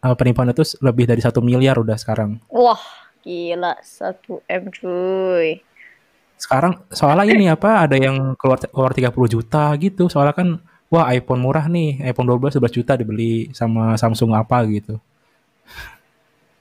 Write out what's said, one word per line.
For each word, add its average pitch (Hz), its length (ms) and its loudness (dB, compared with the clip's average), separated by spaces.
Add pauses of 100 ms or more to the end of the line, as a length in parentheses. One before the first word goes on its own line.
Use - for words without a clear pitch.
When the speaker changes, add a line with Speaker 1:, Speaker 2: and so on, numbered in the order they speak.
Speaker 1:
eh, 127 140 2
penipuan 123 340 2
itu 156 140 2
s-, - 160 -10
lebih 123 260 2
dari 117 140 2
satu 120 180 2
miliar 127 400 2
udah 110 160 -2
sekarang. 110 540 -6
Speaker 2:
Wah, 233 320 2 (400)
gila, 175 580 -6
satu - 720 -12
M, 185 180 -6
cuy. 185 960 -4 (760)
Speaker 1:
Sekarang 165 520 -2
soalnya 190 440 2
ini 196 160 4
apa, 196 360 2
ada 135 120 2
yang 135 400 -2
keluar, 131 240 0
keluar 131 320 -2
tiga 127 160 0
puluh 123 160 0
juta 147 480 0
gitu. 180 320 0
Soalnya 147 320 2
kan, 180 240 -2 (240)
wah, 165 240 2
iPhone 127 320 0
murah 143 240 0
nih, 160 400 -2
iPhone 123 240 -2
dua 123 80 2
belas, 139 160 -2
dua 139 80 2
belas 120 160 0
juta 127 160 0
dibeli 113 560 -4
sama 113 480 -2
Samsung 113 400 0
apa 120 320 0
gitu. 107 320 -6 (1600)